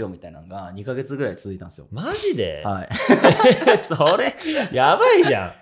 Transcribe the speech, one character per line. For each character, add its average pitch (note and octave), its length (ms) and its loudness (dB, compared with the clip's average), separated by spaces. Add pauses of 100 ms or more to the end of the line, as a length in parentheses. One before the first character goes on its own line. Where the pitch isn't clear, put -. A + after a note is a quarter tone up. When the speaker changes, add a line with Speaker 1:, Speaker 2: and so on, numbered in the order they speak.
Speaker 1:
よ G2+ 60 -6
う - 20 -10
み F2+ 80 -14
た F2 120 -20
い - 20 -20
な D#2+ 100 -20
の E2+ 60 -20
が F#2 260 -16
二 G2+ 100 -14
ヶ B2 120 -8
月 C#3 200 -10
ぐ C#3 80 -6
ら A2 80 -4
い F2 40 -12
続 G2 180 -12
い F#2 60 -12
た F2+ 60 -16
ん - 20 -18
で - 80 -20
す - 20 -20
よ。 C#2+ 140 -20
Speaker 2:
マ F3 240 -8
ジ G#4 200 -4
で？ E2 300 -6
Speaker 1:
は F#2+ 200 -6
い。 - 40 -14 (480)
Speaker 2:
<laughs> B3+ 400 4
そ D#3+ 400 0
れ、 C4 180 -2 (360)
や C#3+ 260 4
ば A#4+ 160 4
い F4+ 120 6
じ B2+ 100 0
ゃ F#2+ 140 -6
ん。 - 120 -18